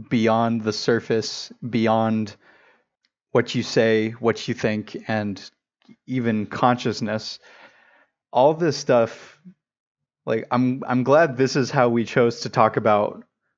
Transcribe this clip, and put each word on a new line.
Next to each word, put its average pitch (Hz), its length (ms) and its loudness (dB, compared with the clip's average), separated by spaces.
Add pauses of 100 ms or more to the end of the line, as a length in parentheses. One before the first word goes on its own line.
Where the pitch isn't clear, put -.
beyond 113 540 0
the 107 80 -2
surface, 113 800 -4 (180)
beyond 110 640 0 (960)
what 120 220 0
you 123 80 0
say, 110 500 0
what 113 360 -2
you 120 60 -4
think, 107 440 -4 (120)
and 104 400 -6 (580)
even 117 380 -2
consciousness, 120 920 -2 (920)
all 139 220 4
this 160 240 -2
stuff, - 600 0 (880)
like, 113 240 -4
I'm, 127 380 0
I'm 127 160 0
glad 143 320 4
this 127 220 0
is 127 120 0
how 127 200 4
we 117 160 0
chose 117 360 2
to 120 80 -8
talk 110 280 2
about 107 460 0 (340)